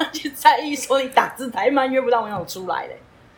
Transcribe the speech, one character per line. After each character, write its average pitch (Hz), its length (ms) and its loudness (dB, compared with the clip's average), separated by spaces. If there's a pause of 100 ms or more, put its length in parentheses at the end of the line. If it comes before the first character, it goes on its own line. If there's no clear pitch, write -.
(120)
去 302 200 -8
在 - 260 6
意 294 180 -4
说 269 240 0
你 254 100 -2
打 214 200 4
字 254 220 -10
太 208 180 0
慢 262 220 2
约 262 100 2
不 240 80 0
到 233 120 4
网 208 100 -6
友 185 140 -6
出 185 220 -10
来 - 200 -4
嘞？ - 120 -16 (380)